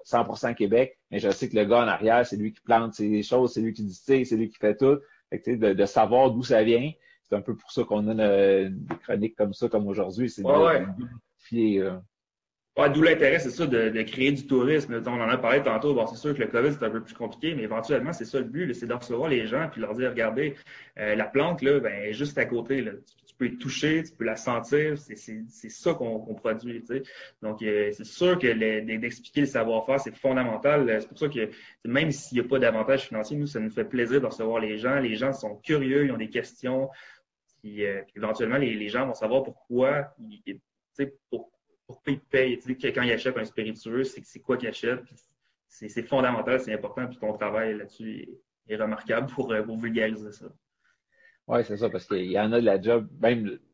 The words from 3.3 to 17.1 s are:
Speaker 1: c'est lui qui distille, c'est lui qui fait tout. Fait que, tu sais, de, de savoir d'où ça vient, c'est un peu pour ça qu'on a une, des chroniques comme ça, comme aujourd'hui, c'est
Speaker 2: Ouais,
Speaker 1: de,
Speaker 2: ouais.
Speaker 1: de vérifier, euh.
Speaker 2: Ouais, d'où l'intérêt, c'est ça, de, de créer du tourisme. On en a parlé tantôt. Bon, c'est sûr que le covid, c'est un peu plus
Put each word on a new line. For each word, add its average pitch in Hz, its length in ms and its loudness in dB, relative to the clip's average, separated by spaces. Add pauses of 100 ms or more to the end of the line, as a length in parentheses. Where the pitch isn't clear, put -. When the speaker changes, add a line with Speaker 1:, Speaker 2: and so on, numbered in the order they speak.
Speaker 1:
c'est 107 80 -4
lui 113 140 -2
qui 107 100 -8
distille, 127 400 2
c'est 120 120 -2
lui 110 120 0
qui - 80 -14
fait 104 200 2
tout. 139 220 6 (300)
Fait - 120 -6
que, - 40 -20
tu 117 80 -2
sais, 123 60 0
de, 104 160 4
de 98 100 4
savoir 120 460 6
d'où 120 120 -2
ça 120 200 4
vient, 117 280 4 (340)
c'est - 100 -4
un 101 80 -2
peu 117 120 -4
pour - 160 -20
ça 120 140 -2
qu'on 104 240 0
a 113 40 0
une, 98 760 4
des - 160 -6
chroniques 107 340 -2
comme 104 160 0
ça, 120 160 -2
comme 104 200 0
aujourd'hui, 98 420 -2
c'est 101 120 -10
Speaker 2:
Ouais, 139 120 4
Speaker 1:
de, 151 40 6
Speaker 2:
ouais. 160 220 6
Speaker 1:
de 98 240 -8
vérifier, 113 800 -2
euh. 92 140 -4 (840)
Speaker 2:
Ouais, 147 100 6
d'où 147 140 4
l'intérêt, 156 380 6
c'est 131 100 -4
ça, 165 160 -2
de, 113 240 2
de 110 120 -2
créer 131 300 0
du 135 140 -4
tourisme. 127 600 2
On 123 140 -2
en 113 80 0
a 123 80 4
parlé 123 260 4
tantôt. 135 300 2
Bon, 117 140 2
c'est - 100 -8
sûr 147 180 -4
que - 60 -4
le 110 60 0
covid, 123 260 2
c'est 131 120 -4
un 107 60 0
peu 110 120 -6
plus - 120 -18